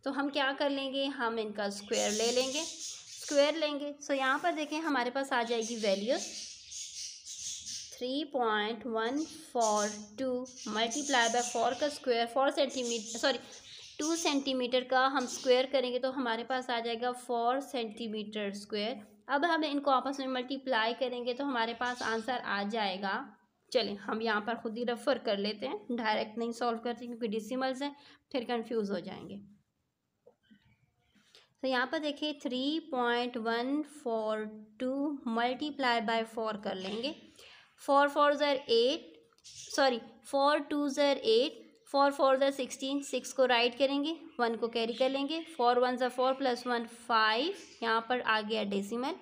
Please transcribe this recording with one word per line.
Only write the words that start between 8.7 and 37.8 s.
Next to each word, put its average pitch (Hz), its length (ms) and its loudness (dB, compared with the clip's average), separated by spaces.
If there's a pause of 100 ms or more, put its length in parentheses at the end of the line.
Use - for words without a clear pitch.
वन 226 300 0 (360)
फ़ोर 214 360 4 (300)
टू 262 100 0 (400)
multiply 233 600 2
by 240 160 2
four 240 340 0
का 294 100 0
स्क्वायर, 233 360 0
फ़ोर 262 260 2
सेंटीमीटर, 240 680 -2
सॉरी, 262 200 2 (600)
टू 311 160 2
सेंटीमीटर 262 680 0
का 262 240 4
हम 269 200 2
स्क्वायर 254 380 4
करेंगे 247 340 0
तो 262 120 0
हमारे 233 320 -2
पास 254 260 -4
आ 233 100 0
जाएगा 233 380 -2
फ़ोर 240 440 0
सेंटीमीटर 214 920 -4
स्क्वायर। 208 460 -4 (280)
अब 277 160 4
हम 330 200 4
इनको 285 260 2
आपस 269 280 2
में 262 100 -2
मल्टीप्लाई 254 640 0
करेंगे 247 400 -2
तो 269 100 -4
हमारे 233 320 0
पास 247 280 -4
आंसर 226 340 -2
आ 202 320 -2
जाएगा, 202 440 0 (580)
चलें 202 260 0
हम 220 240 -4
यहाँ 214 200 2
पर 233 140 -2
ख़ुद 226 220 -6
ही 240 80 -2
रेफर 240 340 0
कर 202 200 0
लेते 208 260 -2
हैं, 415 140 -4 (140)
डायरेक्ट 220 440 0
नहीं 233 160 -2
सॉल्व 233 260 0
करते 240 260 -6
क्योंकि 240 240 -6
डेसिमल्स 254 520 -2
हैं 285 140 -4 (360)
फिर 262 140 -2
कंफ्यूज 226 460 -2
हो 180 100 0
जाएंगे। 185 380 -12 (2250)
तो 262 60 -2
यहाँ 254 240 2
पर 320 80 -2
देखिए 294 420 -2
थ्री 277 380 0 (120)
पॉइंट 247 460 0
वन 240 440 0 (120)
फ़ोर 220 520 -2 (340)
टू 254 160 -2 (340)
multiply 247 800 0
by 226 240 0
four 220 200 -4 (120)
कर 190 140 -4
लेंगे, 214 380 -6 (640)